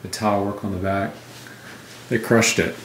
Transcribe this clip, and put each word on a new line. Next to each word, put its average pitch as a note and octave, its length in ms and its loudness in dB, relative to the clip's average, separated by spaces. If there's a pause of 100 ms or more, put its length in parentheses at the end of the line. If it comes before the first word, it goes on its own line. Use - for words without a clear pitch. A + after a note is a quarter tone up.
The F#2 60 -8
tile G2+ 360 2
work G2+ 200 -4
on G2 60 -2
the F#2 60 -2
back. G2 340 0 (960)
They A#2 100 2
crushed - 400 6
it. - 260 0